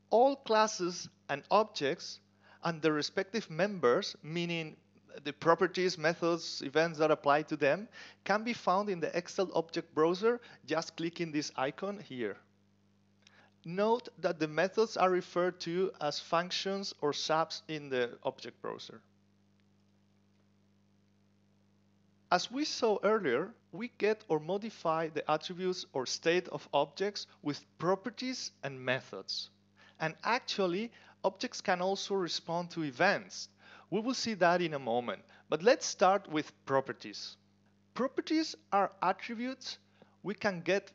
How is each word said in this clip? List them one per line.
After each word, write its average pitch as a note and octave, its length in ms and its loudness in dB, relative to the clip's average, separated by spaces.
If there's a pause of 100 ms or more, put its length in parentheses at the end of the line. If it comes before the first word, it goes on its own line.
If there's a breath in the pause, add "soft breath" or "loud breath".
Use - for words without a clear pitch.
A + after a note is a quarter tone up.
All C4 260 6
classes G#3+ 720 0 (180)
and C#3+ 220 -4
objects F#3 720 2 (440 soft breath)
and E3 180 -2
their D#3 120 4
respective F#3+ 560 -2
members, E3+ 720 2
meaning E3 540 -4 (460)
the D3 100 -4
properties, F3 640 2
methods, E3 680 -2
events D#3 320 2
that D#3 140 4
apply D3 320 4
to D#3 120 -4
them, D3+ 320 2 (360 loud breath)
can G#3+ 200 0
be A#3+ 100 -2
found G3+ 360 0
in F3+ 100 -4
the - 160 -4
Excel F3+ 380 -2
object E3 400 -2
browser. F#3 480 2 (240 loud breath)
Just D3+ 320 -2
clicking E3 340 -6
this D3 240 -2
icon F#3+ 440 -4
here. A#2+ 360 -6 (1300 soft breath)
Note G#3+ 460 0 (100)
that F3 200 -2
the D#3 80 2
methods F#3+ 500 2
are F#3 140 6
referred F3+ 500 0
to F3+ 300 -2 (100)
as D3 180 -2
functions G3 800 -2
or D3 120 0
subs D#3+ 540 0
in D3 220 -8
the B2 340 0
object - 380 -8
browser. A2 400 -10 (3250)
As - 200 2
we C#4 140 -4
saw A3 380 0
earlier, F#3+ 500 2 (180)
we A3 280 -10
get G#3+ 280 0
or D#3 120 0
modify E3 720 -4
the D3+ 200 -4
attributes F3+ 640 -2
or B2+ 140 -4
state F3 420 0
of - 240 -10
objects D#3 540 -2 (160 soft breath)
with C#3+ 200 -6 (140)
properties A#3 720 -4 (120)
and C3+ 160 -8
methods. B2+ 720 -4 (480 soft breath)
And D#3+ 240 -4
actually, G#3 680 0 (320 loud breath)
objects - 380 -4
can F3+ 200 0
also G3 340 -2
respond E3+ 560 -4
to E3 120 -4
events. C#3 640 0 (420 loud breath)
We G3+ 120 0
will A#3+ 140 -2
see A3+ 200 -4
that F3 240 6
in E3 140 0
a C#3+ 60 -4
moment, A#2 420 -2 (280 loud breath)
but D#3 120 0
let's A#3+ 240 6
start G3 420 4
with D3+ 240 -2 (140)
properties. B2+ 720 -2 (560)
Properties D#4 640 -2 (160)
are G3 200 2 (120)
attributes A#3 760 -4 (460 soft breath)
we F3+ 100 -4
can F#3+ 280 -2
get F#3+ 340 0